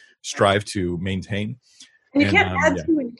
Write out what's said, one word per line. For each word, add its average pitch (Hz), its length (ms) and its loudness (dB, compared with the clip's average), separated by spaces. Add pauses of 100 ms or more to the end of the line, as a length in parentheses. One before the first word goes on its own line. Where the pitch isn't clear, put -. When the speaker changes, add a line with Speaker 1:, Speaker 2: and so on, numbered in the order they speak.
(220)
Speaker 1:
strive 101 440 2
to 87 340 -4
maintain. 98 580 -6 (560)
Speaker 2:
And 285 80 4
you 294 60 4
Speaker 1:
And, 359 100 2
Speaker 2:
can't 381 140 2
Speaker 1:
um, - 120 -4
Speaker 2:
add 277 140 2
Speaker 1:
yeah. - 60 -6
Speaker 2:
to 320 160 2
and 247 120 -6
you - 80 -18